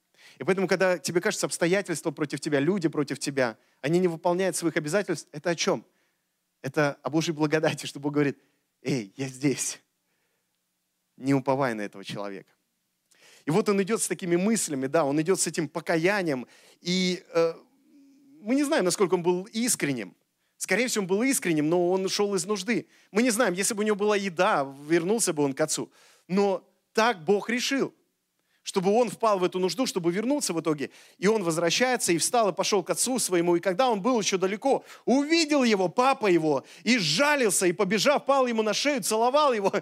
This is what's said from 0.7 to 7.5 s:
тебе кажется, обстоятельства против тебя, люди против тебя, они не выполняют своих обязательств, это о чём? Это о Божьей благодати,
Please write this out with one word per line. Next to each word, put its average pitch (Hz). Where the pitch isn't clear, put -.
тебе 170
кажется, 190
обстоятельства 175
против 147
тебя, 143
люди 165
против 143
тебя, 131
они 160
не 185
выполняют 175
своих 170
обязательств, 170
это 151
о 170
чём? 151
Это 139
о 127
Божьей 160
благодати, 151